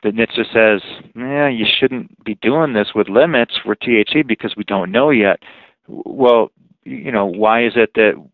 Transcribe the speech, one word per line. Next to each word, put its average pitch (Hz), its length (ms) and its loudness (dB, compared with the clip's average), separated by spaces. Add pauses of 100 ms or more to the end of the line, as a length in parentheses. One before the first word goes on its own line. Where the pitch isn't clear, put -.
the 107 80 -2
nhtsa 113 420 -4
says, 110 300 4 (340)
"Yeah, 139 320 -2
you 113 180 -2
shouldn't - 580 -2
be 107 180 -8
doing 147 320 0
this 104 220 -2
with 104 120 0
limits 123 460 2 (100)
for 104 120 -4
T 117 220 0
H 107 160 0
C 151 100 0
because 117 320 -6
we 107 80 -8
don't 95 280 -4
know 135 200 2
yet." 101 280 2 (480)
W-, - 180 -16
well, 120 460 2 (340)
y-, 131 80 -14
you 131 180 -10
know, 101 140 0
why 107 400 0
is 107 100 -2
it 113 180 2
that 107 200 4 (200)